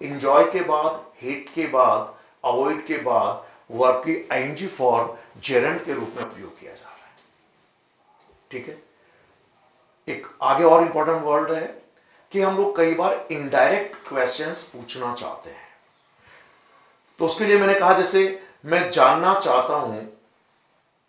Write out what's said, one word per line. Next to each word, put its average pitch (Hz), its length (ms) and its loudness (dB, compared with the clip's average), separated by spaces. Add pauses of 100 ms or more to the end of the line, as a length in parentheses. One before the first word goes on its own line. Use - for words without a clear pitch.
एंजॉय 139 460 2
के 185 80 -2
बाद, 156 460 -2 (160)
हेट 135 340 -10
के 160 120 -4
बाद, 127 480 2 (300)
अवॉइड 135 420 -2
के 156 100 -4
बाद - 520 -2 (220)
वर्ब 123 240 2
की 160 360 -6
आईएनजी 143 360 -4
फॉर्म 117 500 0 (240)
जेरंड 139 440 0
के 143 80 -6
रूप 120 240 -8
में 113 160 -10
प्रयोग 90 260 -20
किया - 140 -20
जा - 100 -20
रहा - 220 -20
है। - 100 -20 (1400)
ठीक 123 160 -12
है, - 160 -18 (1300)
एक - 120 -16 (140)
आगे 147 220 2
और 165 180 8
इंपॉर्टेंट 160 420 0
वर्ड 151 280 -2
है 160 300 -8 (500)
कि 196 100 -2
हम 190 160 0
लोग 202 200 0
कई 165 160 2
बार 175 380 -2
इनडायरेक्ट 147 800 0
क्वेश्चंस 143 540 -4
पूछना 123 500 -10
चाहते - 360 -14
हैं, - 180 -20 (1500)
तो 165 60 0
उसके 165 200 -2
लिए 202 120 6
मैंने 196 160 4
कहा, 190 200 6
जैसे 190 540 0 (180)
मैं 175 260 0
जानना 165 480 4
चाहता 147 340 0
हूं 117 260 -4 (1080)